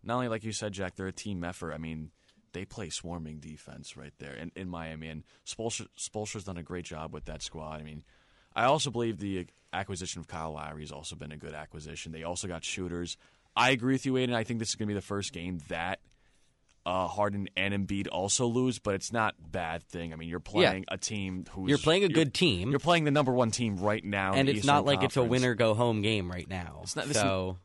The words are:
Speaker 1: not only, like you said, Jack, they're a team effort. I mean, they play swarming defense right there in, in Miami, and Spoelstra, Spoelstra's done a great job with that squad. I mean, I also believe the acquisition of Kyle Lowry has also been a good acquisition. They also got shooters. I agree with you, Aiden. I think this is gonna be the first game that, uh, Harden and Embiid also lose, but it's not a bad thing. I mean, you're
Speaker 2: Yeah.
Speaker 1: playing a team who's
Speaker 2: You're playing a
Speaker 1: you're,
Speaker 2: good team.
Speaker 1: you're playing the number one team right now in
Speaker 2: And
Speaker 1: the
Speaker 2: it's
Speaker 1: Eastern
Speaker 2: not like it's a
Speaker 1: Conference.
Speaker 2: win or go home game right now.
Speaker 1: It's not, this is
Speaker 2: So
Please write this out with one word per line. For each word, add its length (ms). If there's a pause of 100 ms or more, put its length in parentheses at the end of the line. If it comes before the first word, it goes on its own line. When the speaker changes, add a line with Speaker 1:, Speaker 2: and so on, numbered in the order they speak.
Speaker 1:
not 140
only, 120
like 160
you 80
said, 200
Jack, 240
they're 100
a 60
team 320
effort. 280
I 60
mean, 320 (420)
they 140
play 240
swarming 480
defense 580
right 220
there 160
in, 200
in 140
Miami, 400
and 140 (240)
Spoelstra, 400 (120)
Spoelstra's 460
done 140
a 40
great 220
job 300
with 100
that 180
squad. 380
I 40
mean, 180 (520)
I 100
also 260
believe 280
the 280 (260)
acquisition 480
of 80
Kyle 240
Lowry 300
has 100
also 240
been 160
a 40
good 180
acquisition. 580
They 120
also 240
got 160
shooters. 520 (400)
I 140
agree 240
with 120
you, 80
Aiden. 200
I 100
think 140
this 120
is 40
gonna 140
be 60
the 60
first 320
game 260 (100)
that, 320 (840)
uh, 220
Harden 480
and 180
Embiid 360
also 360
lose, 320
but 160
it's 180
not 220 (100)
a 40
bad 360
thing. 280
I 40
mean, 120
you're 140 (120)
Speaker 2:
Yeah. 160
Speaker 1:
playing 180
a 100
team 540
who's 160
Speaker 2:
You're 100
playing 240
a 40
Speaker 1:
you're, 80
Speaker 2:
good 200
team. 360
Speaker 1:
you're 100
playing 240
the 60
number 220
one 180
team 260
right 280
now 280
in 80
Speaker 2:
And 80
Speaker 1:
the 40
Speaker 2:
it's 80
Speaker 1:
Eastern 140
Speaker 2:
not 120
like 160
it's 140
a 40
Speaker 1:
Conference. 220
Speaker 2:
win 80
or 40
go 200
home 280
game 280
right 180
now. 340
Speaker 1:
It's 140
not, 100
this 100
is 60
Speaker 2:
So 420